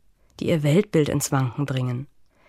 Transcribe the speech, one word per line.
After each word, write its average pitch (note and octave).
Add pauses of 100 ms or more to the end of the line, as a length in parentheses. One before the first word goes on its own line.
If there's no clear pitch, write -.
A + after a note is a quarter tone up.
(400)
die -
ihr D#3+
Weltbild D3+
ins -
Wanken C3+
bringen. B2+ (440)